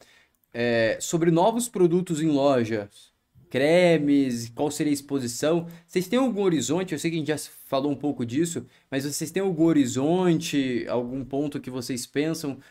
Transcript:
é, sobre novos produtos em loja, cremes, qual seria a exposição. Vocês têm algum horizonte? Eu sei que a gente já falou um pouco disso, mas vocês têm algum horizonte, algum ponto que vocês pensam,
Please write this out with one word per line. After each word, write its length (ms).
é, 480
sobre 300
novos 380
produtos 540
em 60
loja, 600
cremes, 1000
qual 200
seria 220
a 20
exposição. 720
Vocês 200
têm 120
algum 240
horizonte? 500
Eu 60
sei 120
que 60
a 20
gente 100
já 220
falou 260
um 60
pouco 300
disso, 400
mas 140
vocês 260
têm 120
algum 220
horizonte, 1200
algum 380
ponto 340
que 120
vocês 360
pensam, 520